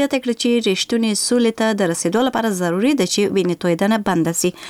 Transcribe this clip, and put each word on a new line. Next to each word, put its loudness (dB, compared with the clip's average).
زیاته 0
کړه -2
چې 0
رښتونې 0
سولې 2
ته 0
د 2
رسیدو 0
لپاره -2
ضروري 2
ده 0
چې 0
وینې 2
تویدنه 2
بنده 0
سي. -2